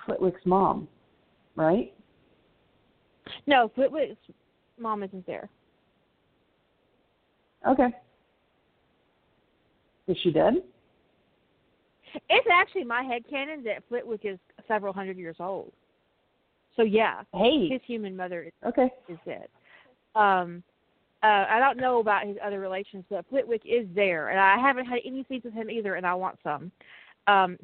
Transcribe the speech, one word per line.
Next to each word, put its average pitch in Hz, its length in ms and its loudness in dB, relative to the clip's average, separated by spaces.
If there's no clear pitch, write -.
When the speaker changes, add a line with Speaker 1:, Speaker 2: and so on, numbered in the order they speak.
Speaker 1:
Flitwick's 185 400 -2
mom, 180 420 2
right? 165 380 2
Speaker 2:
No, 247 220 6
Flitwick's 262 460 -2
mom 220 260 -6
isn't 190 220 -12
there. 160 240 -10
Speaker 1:
Okay. 254 220 4
Is 180 160 -2
she 175 80 4
dead? 160 240 4
Speaker 2:
It's 453 220 4
actually 370 320 2
my 240 200 -4
headcanon 269 640 -8
that 208 220 -6
Flitwick 240 360 -8
is 196 140 -8
several 202 260 -2
hundred 190 240 -8
years 165 220 -12
old. 180 320 -8
So, 233 80 4
yeah, 202 380 2
Speaker 1:
Hey. 214 360 2
Speaker 2:
his 254 140 -6
human 208 320 -10
mother 180 280 -8
is, 165 80 -18
Speaker 1:
Okay. 254 260 2
Speaker 2:
is 165 180 -14
dead. 131 220 -12
Um, 180 480 2
uh, 208 260 6
I 220 100 2
don't 262 180 4
know 254 220 2
about 208 260 2
his 202 180 -8
other 202 160 -6
relations, 190 500 -8
but 180 180 -6
Flitwick 233 380 -2
is 233 280 -2
there, 175 360 0
and 190 100 2
I 196 180 6
haven't 254 280 0
had 247 200 -4
any 262 200 -8
scenes 254 180 -10
with 233 100 -14
him 220 160 -8
either, 202 260 -4
and 180 100 -6
I 175 100 0
want 185 280 -6
some. 151 280 -8
Um, 190 360 4